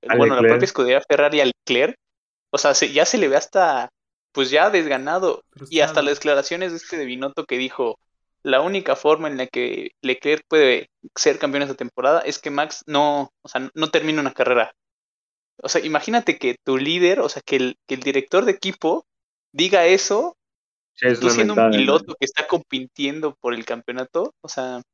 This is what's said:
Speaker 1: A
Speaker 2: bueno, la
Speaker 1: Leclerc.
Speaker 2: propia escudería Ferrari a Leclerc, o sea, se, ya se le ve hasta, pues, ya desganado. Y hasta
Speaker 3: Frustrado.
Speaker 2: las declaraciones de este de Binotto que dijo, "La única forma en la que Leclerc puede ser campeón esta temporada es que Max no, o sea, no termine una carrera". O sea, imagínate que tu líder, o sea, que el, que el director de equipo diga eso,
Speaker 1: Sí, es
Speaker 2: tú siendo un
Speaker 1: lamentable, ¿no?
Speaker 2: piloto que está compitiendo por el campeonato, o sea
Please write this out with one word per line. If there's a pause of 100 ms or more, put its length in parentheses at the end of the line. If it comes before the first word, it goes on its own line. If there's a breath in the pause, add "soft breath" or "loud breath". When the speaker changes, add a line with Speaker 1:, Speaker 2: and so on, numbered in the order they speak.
Speaker 1:
A
Speaker 2:
bueno,
la
Speaker 1:
Leclerc.
Speaker 2:
propia
escudería
Ferrari
a
Leclerc, (560)
o
sea,
se,
ya
se
le
ve
hasta, (420)
pues,
ya
desganado. (260)
Y
hasta
Speaker 3:
Frustrado.
Speaker 2:
las
declaraciones
de
este
de
Binotto
que
dijo, (440)
"La
única
forma
en
la
que (120)
Leclerc
puede (280)
ser
campeón
esta
temporada
es
que
Max
no, (120)
o
sea,
no
termine
una
carrera". (920)
O
sea,
imagínate
que
tu
líder,
o
sea,
que
el, (100)
que
el
director
de
equipo (480)
diga
eso, (600)
Speaker 1:
Sí,
es
Speaker 2:
tú
siendo
un
Speaker 1:
lamentable,
¿no?
Speaker 2:
piloto
que
está
compitiendo
por
el
campeonato, (100)
o
sea (140)